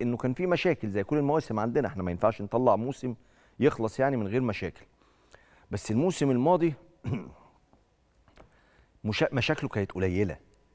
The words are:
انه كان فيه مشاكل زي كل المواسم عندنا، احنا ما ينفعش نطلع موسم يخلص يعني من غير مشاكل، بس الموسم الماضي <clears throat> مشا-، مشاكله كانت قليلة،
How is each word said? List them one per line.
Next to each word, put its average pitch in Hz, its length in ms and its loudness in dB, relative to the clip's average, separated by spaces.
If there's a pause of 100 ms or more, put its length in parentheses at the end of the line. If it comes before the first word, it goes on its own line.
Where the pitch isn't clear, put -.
انه 120 160 0
كان 127 160 -2
فيه 180 140 -2
مشاكل 170 420 0
زي 98 140 0
كل 151 140 0
المواسم 143 420 0
عندنا، 117 280 0
احنا 92 160 -6
ما 90 80 -2
ينفعش 107 300 0
نطلع 120 340 2
موسم 123 400 -6 (440)
يخلص 113 400 2
يعني 135 180 2
من 104 100 -2
غير 120 140 0
مشاكل، 101 440 -4 (840)
بس - 200 -6
الموسم 143 400 2
الماضي 156 420 2 (320)
<clears throat> - 80 -4 (1900)
مشا-، 107 300 0
مشاكله 139 360 0
كانت 101 220 -2
قليلة، 92 460 0 (380)